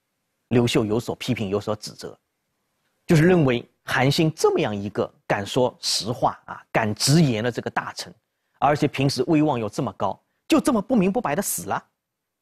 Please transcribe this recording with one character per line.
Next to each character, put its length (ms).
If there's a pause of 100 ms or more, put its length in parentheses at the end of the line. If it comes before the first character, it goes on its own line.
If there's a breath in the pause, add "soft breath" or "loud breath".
(480)
刘 180
秀 180
有 140
所 180
批 180
评、 140
有 120
所 160
指 160
责， 260 (880)
就 80
是 80
认 220
为 220 (180)
韩 260
信 240
这 180
么 80
样 140
一 160
个 200 (160)
敢 200
说 340
实 320
话 320
啊， 260
敢 240
直 280
言 200
的 80
这 120
个 80
大 240
臣， 180 (460)
而 180
且 100
平 220
时 200
威 140
望 160
又 100
这 140
么 120
高， 260 (260)
就 140
这 120
么 100
不 120
明 160
不 100
白 140
的 60
死 260
了。 160 (600)